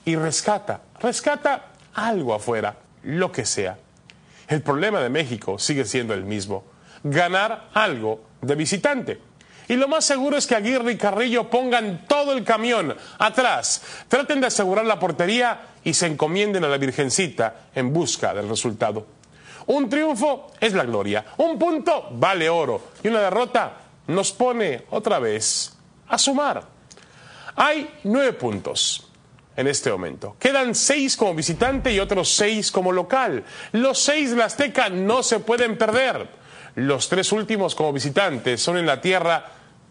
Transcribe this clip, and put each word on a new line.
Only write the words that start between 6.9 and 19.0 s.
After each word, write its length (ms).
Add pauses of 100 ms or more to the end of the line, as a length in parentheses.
ganar 720
algo 520 (160)
de 140
visitante. 640 (480)
Y 60
lo 140
más 160
seguro 320
es 100
que 80
Aguirre 380
y 40
Carrillo 520
pongan 580
todo 240
el 140
camión 500 (240)
atrás, 640 (240)
traten 320
de 80
asegurar 380
la 120
portería 600 (240)
y 100
se 140
encomienden 560
a 60
la 80
Virgencita 1000
en 160
busca 420
del 140
resultado. 580 (600)